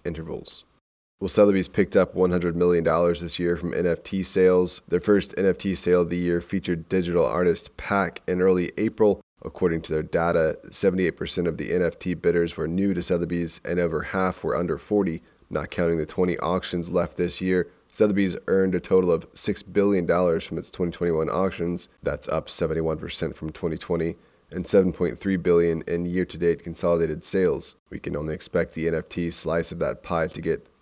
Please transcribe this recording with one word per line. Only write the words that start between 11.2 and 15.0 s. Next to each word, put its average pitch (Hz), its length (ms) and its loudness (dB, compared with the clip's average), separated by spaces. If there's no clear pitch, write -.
of 80 100 -2
the 73 160 -4
N 90 80 2
F 85 160 0
T 90 160 -4
bidders 85 440 0
were 80 100 -4
new 95 260 0
to 87 80 -2
Sotheby's, 85 640 -2
and 87 140 -2
over 80 220 0
half 92 420 -2
were 62 140 -2
under 82 200 -2
forty, 95 460 0